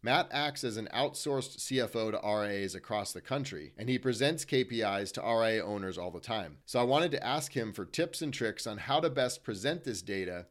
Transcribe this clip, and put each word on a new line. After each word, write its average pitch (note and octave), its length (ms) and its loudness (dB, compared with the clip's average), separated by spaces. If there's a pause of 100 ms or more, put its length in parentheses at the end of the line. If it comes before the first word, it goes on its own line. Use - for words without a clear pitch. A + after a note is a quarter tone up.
Matt D3+ 260 4
acts C#3+ 340 -2
as A2 140 -2
an A2 160 -6
outsourced C#3 680 0
C C3 200 0
F A2+ 160 0
O A2 160 0
to G#2 80 0
R G#2 240 2
I G2+ 140 0
As G2 180 -2
across G#2 360 -2
the F2+ 80 -8
country, C3 600 -6
and A2+ 100 -4
he B2+ 80 4
presents C3 480 2
K C3 180 4
P A2+ 180 0
Is G2 320 2
to - 100 -6
R A2+ 180 4
I A2+ 120 6
A G#2+ 100 2
owners F#2+ 340 -2
all F2+ 140 -4
the F2 80 -8
time. F#2 380 -6 (100)
So B2 120 2
I A#2+ 40 6
wanted D3+ 300 4
to - 120 -2
ask C#3+ 280 -2
him A2+ 200 -2
for G2+ 100 -6
tips E3 380 -2
and D3 100 -2
tricks A2+ 360 -2
on G#2+ 100 -6
how B2+ 220 2
to D#3+ 100 4
best B2+ 340 0
present C3 420 -2
this G2 180 -4
data F2+ 480 -4